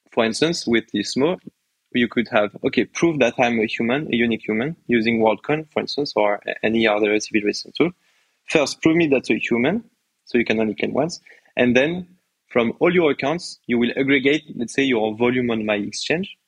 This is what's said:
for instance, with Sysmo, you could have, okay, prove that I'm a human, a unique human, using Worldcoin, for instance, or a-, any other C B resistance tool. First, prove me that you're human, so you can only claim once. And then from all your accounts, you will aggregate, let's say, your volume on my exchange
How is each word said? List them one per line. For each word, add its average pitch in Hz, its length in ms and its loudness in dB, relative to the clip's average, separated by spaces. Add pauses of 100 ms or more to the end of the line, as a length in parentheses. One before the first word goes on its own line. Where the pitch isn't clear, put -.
(140)
for 120 100 2
instance, 147 420 -2
with 117 200 0 (100)
Sysmo, 135 420 0 (540)
you 120 160 0
could 113 220 -4
have, 104 340 0
okay, 123 220 0
prove 165 340 -2
that 120 180 4
I'm 120 220 2
a 107 60 2
human, 120 420 -4
a - 80 -2
unique 117 320 0
human, 117 300 -4 (100)
using 117 320 2
Worldcoin, 113 500 0
for 107 120 -2
instance, - 340 -6
or 104 300 2
a-, - 200 -6
any 113 220 2
other 104 320 2
C - 140 -6
B 107 100 2
resistance - 320 -4
tool. 165 160 2 (540)
First, - 360 0
prove 160 140 4
me 170 120 4
that 131 220 0
you're 113 100 0
human, 143 440 0 (420)
so - 120 -2
you 117 80 2
can 110 140 0
only 110 140 0
claim 107 200 -4
once. 147 260 -2 (380)
And 123 180 2
then 170 320 0 (400)
from 113 320 0
all 175 140 4
your 165 180 2
accounts, 139 560 -6
you 120 100 0
will 117 200 0
aggregate, 139 460 2 (120)
let's 117 180 -8
say, 139 100 0
your 110 340 0
volume 123 340 0
on 113 140 -4
my 107 100 0
exchange 107 640 -6 (100)